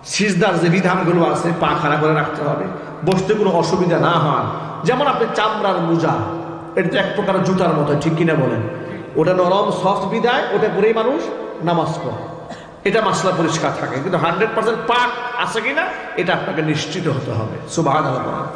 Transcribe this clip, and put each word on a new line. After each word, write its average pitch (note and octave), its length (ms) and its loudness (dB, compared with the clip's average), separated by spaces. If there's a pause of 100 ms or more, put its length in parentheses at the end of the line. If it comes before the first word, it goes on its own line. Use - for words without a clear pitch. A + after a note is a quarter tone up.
সিজদার F#3+ 540 2
যে E3+ 100 2
বিধানগুলো F3 640 4
আছে, E3+ 280 0
পা D#3 80 2 (140)
খাড়া D3+ 140 2
করে D#3 180 4
রাখতে D3 280 -2
হবে, D#3 220 -2 (420)
বসতে F#3+ 280 2
কোনো G#3 160 2
অসুবিধা E3+ 480 2
না D3+ 120 4
হয়। D3+ 340 2 (400)
যেমন B3+ 220 2
আপনি A#3 280 2
চামড়ার G#3 440 0
মোজা, E3 340 2 (640)
এটা E3+ 120 0
তো - 100 0
এক F#3 180 0
প্রকার F#3+ 280 0
জুতার F#3 300 2
মতো, C#3+ 260 2
ঠিক D#3 160 0
কিনা D#3+ 180 2
বলেন? A#2+ 280 0 (540)
ওটা D#3+ 180 4
নরম, F#3 360 2 (120)
সফট G3+ 260 0
বিধায়, A#3+ 340 0 (100)
ওটা A3 240 2
পরেই A3 180 4
মানুষ B3+ 280 0 (420)
নামাজ D#3+ 400 0
পড়ে, A2 260 -8 (540)
এটা G3+ 160 4
মাসলা F#3+ 380 2
পরিষ্কার D#3+ 320 0 (100)
থাকে। B2 140 -6
কিন্তু E3 240 -2
হান্ড্রেড F3 360 0
পার্সেন্ট A3 320 0
পাক A#3+ 240 2 (300)
আছে F#3 200 -2
কিনা, C#4+ 260 -2 (300)
এটা F3+ 160 0
আপনাকে - 300 -2
নিশ্চিত D#3 460 -2
হতে B2 240 -4
হবে। G#2+ 360 -6
সুবহানাল্লাহ। C3+ 880 0